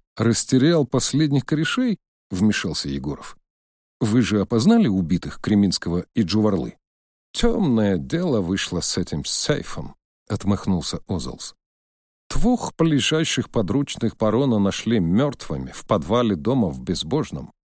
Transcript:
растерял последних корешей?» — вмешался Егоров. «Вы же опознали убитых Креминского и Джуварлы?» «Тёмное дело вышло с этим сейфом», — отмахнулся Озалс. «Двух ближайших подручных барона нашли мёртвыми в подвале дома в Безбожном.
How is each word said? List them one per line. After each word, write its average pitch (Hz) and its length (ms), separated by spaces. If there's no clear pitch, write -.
растерял 131 680
последних 139 600
корешей?» — 185 520
вмешался 95 580
Егоров. 69 480
«Вы 120 220
же 101 200
опознали 151 460
убитых 90 520
Креминского 92 760
и 117 100
Джуварлы?» 98 540
«Тёмное 113 600
дело 135 420
вышло 87 400
с - 180
этим 80 280
сейфом», — - 720
отмахнулся 95 800
Озалс. 76 460
«Двух - 480
ближайших 156 720
подручных 117 680
барона 113 420
нашли 101 420
мёртвыми 87 720
в - 140
подвале 104 500
дома 104 340
в 65 120
Безбожном. 78 680